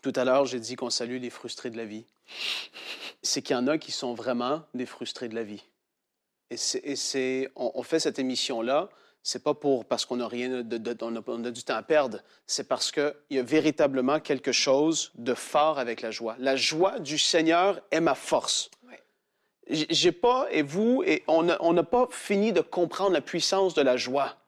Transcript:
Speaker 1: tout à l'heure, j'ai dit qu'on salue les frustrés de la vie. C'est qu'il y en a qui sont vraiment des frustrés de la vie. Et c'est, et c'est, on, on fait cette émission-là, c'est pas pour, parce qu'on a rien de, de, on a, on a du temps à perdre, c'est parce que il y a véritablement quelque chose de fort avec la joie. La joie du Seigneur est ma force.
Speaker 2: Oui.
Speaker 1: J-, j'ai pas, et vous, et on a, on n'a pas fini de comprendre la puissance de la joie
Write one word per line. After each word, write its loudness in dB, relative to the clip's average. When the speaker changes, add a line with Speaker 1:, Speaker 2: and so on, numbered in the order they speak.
Speaker 1:
tout -2
à 2
l'heure, 4
j'ai -4
dit -10
qu'on -6
salue -4
les -8
frustrés -12
de -12
la -8
vie. -12
C'est -2
qu'il -2
y 0
en 2
a 2
qui -8
sont -6
vraiment -2
des -6
frustrés -10
de -8
la -4
vie. -12
Et -8
c'est, -4
et -4
c'est, -2
on, -4
on -6
fait 0
cette -2
émission-là, -2
c'est -6
pas 0
pour, 0
parce -2
qu'on -4
a -4
rien -4
de, -4
de, -6
on -6
a, -8
on -6
a -4
du -12
temps -4
à -6
perdre, 2
c'est -6
parce -2
que 0
il 0
y 2
a 0
véritablement 2
quelque -2
chose 2
de -2
fort 2
avec -4
la -4
joie. -6
La 2
joie 2
du -4
Seigneur 4
est 2
ma 4
force. -2
Speaker 2:
Oui. -20
Speaker 1:
J-, 0
j'ai 4
pas, 2
et 2
vous, 2
et 0
on 4
a, 2
on 4
n'a 4
pas 4
fini 0
de 4
comprendre 0
la 4
puissance 0
de 4
la 6
joie -2